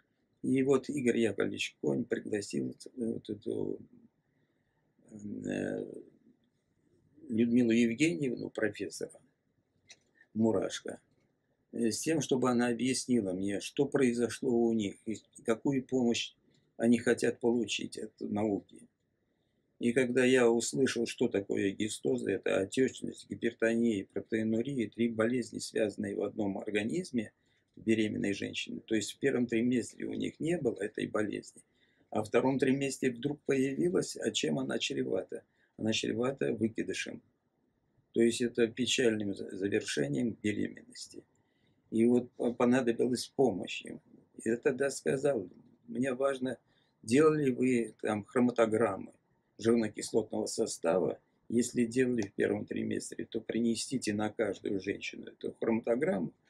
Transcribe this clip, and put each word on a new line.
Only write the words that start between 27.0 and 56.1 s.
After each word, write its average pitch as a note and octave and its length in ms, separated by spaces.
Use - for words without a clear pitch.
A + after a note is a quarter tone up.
беременной G2+ 580
женщины, - 460
то - 140
есть G#2 180
в - 60
первом C3 280
триместре A#2 600
у A2 60
них A2 280
не E3 180
было B2 220
этой G2+ 260
болезни, G#2 560
а G#2+ 120
в G2+ 60
втором C3 300
триместре C3+ 520
вдруг C#3+ 360
появилась, C#3 720
а - 140
чем D3+ 280
она C3 200
чревата? B2+ 640
Она A2 160
чревата B2+ 600
выкидышем. A2 720
То A2+ 80
есть A#2 220
это A#2+ 240
печальным A2 680
за-, - 220
завершением A#2 840
беременности. - 800
И A2+ 140
вот B2 280
по-, B2 200
понадобилась A#2+ 760
помощь - 560
им. - 160
И - 40
я A2+ 100
тогда C3+ 320
сказал, C3+ 580
мне B2 260
важно, C3 460
делали D3 480
вы B2 520
там G#2+ 220
хроматограммы A2+ 880
жирно-кислотного G#2+ 880
состава. F2 720
Если A#2+ 380
делали B2 360
в G2 120
первом G#2 320
триместре, - 580
то - 160
принесите A2+ 720
на G#2+ 160
каждую G2+ 520
женщину - 480
эту - 300
хроматограмму B2 760